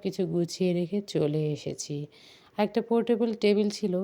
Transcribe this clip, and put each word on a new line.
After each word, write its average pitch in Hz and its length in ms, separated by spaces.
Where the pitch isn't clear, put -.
কিছু 190 260
গুছিয়ে 175 460
রেখে 175 340
চলে 156 360
এসেছি। 147 440
একটা 208 240
পোর্টেবল 233 520
টেবিল 208 360
ছিল, 202 340